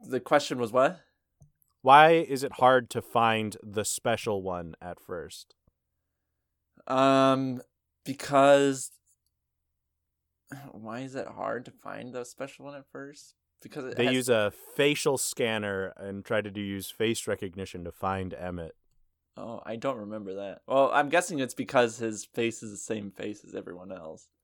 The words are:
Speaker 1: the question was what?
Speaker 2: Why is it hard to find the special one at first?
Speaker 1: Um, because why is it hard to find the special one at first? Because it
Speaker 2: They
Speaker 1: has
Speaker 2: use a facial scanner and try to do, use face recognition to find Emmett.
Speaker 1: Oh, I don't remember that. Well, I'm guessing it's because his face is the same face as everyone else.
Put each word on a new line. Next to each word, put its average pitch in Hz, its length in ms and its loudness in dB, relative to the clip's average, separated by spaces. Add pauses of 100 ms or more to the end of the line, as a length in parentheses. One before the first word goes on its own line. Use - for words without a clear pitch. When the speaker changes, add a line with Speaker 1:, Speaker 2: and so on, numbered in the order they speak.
Speaker 1:
the 127 180 -6
question 143 380 0
was 117 140 -2
what? 135 300 2 (840)
Speaker 2:
Why 151 300 10
is 139 300 0
it 135 100 -6
hard 127 360 6
to - 140 -4
find 110 580 2
the 104 240 -4
special 110 560 -2
one 87 400 -8
at 87 180 -12
first? - 540 -14 (1300)
Speaker 1:
Um, 135 760 2 (420)
because 139 840 4 (1800)
why 110 300 -12
is 131 120 -12
it 131 140 -8
hard 110 380 -6
to 127 60 -18
find 110 400 -14
the 123 140 -10
special 135 400 -16
one 143 100 -14
at 139 160 -18
first? 139 440 -16 (280)
Because 131 220 -12
it 127 100 -10
Speaker 2:
They 120 100 2
Speaker 1:
has 127 80 2
Speaker 2:
use 127 160 0
a 107 240 4 (220)
facial 147 420 2
scanner 104 800 -4
and 98 260 -10
try 110 180 -2
to 104 100 -10
do, 101 100 -8
use 98 300 -6
face 113 340 -2
recognition 95 600 -8
to 85 60 -10
find 95 440 -4
Emmett. 87 400 -10 (600)
Speaker 1:
Oh, 107 300 -12
I 110 100 -10
don't 127 220 -4
remember 104 380 -10
that. 98 320 -10
Well, 135 260 4
I'm 143 160 2
guessing 175 300 0
it's 127 160 -4
because 120 420 2
his 113 280 -6
face 117 360 -4
is 110 80 -14
the 101 80 -14
same 104 320 -8
face 104 340 -12
as 95 120 -18
everyone 92 360 -12
else. 82 360 -16 (160)